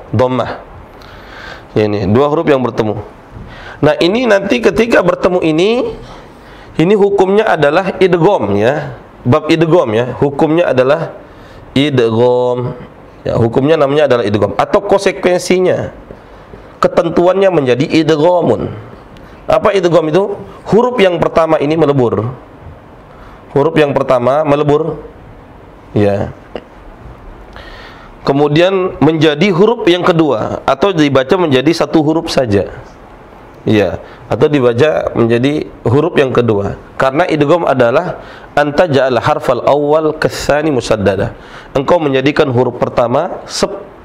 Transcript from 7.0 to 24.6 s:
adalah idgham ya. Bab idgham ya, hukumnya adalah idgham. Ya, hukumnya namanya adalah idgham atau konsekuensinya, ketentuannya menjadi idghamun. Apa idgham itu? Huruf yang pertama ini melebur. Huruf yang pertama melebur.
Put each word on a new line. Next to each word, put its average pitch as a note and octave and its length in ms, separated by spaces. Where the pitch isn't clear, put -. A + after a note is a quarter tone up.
adalah F3 560
idgham E3 560
ya. C3 400
Bab D3+ 240
idgham D#3+ 400
ya, A#2+ 320
hukumnya D3+ 480
adalah C#3 480
idgham. B2 1040
Ya, - 80
hukumnya C3+ 400
namanya D3 320
adalah A#2+ 160
idgham G2+ 320
atau - 320
konsekuensinya, F3+ 1040
ketentuannya F3+ 720
menjadi C3+ 400
idghamun. D#3 1040
Apa G3+ 320
idgham E3 320
itu? G3 320
Huruf A#3+ 240
yang F3+ 240
pertama D#3+ 400
ini D3+ 160
melebur. B2 560
Huruf C#3+ 240
yang C#3+ 160
pertama C3+ 480
melebur. D3+ 640